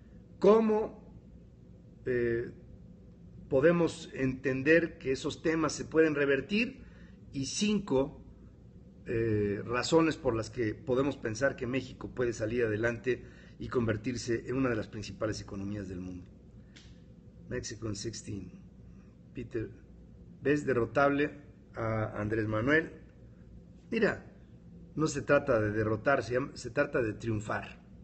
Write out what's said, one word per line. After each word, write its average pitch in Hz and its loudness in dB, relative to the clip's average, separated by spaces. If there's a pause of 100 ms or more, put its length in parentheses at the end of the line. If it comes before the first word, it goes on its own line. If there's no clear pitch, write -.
(380)
cómo, 214 6 (1000)
eh, 120 0 (1000)
podemos 165 4
entender 135 2
que 131 -2
esos 131 -4
temas 160 0
se 127 -8
pueden 156 4
revertir 139 0 (480)
y 135 -4
cinco, 185 0 (840)
eh, 104 0
razones 143 4
por 123 0
las 110 -4
que 110 -2
podemos 131 0
pensar 123 -2
que 127 -6
México 117 -6
puede 120 0
salir 117 0
adelante 113 0 (340)
y 120 -8
convertirse 117 -2
en 123 -2
una 131 2
de 117 0
las 104 -4
principales 107 -6
economías 101 -8
del 92 -8
mundo. 90 -10 (1200)
Mexico 117 -8
in 104 -4
sixteen. 104 -10 (840)
Peter, 117 -6 (720)
¿ves 143 4
derrotable 143 2 (440)
a 110 -2
Andrés 107 0
Manuel? 139 2 (1000)
Mira, 208 2 (680)
no 156 2
se 139 -4
trata 143 4
de 107 2
derrotar, 110 2
se 120 -4
llama, 139 0
se - -10
trata 143 0
de 107 0
triunfar. 107 -4 (260)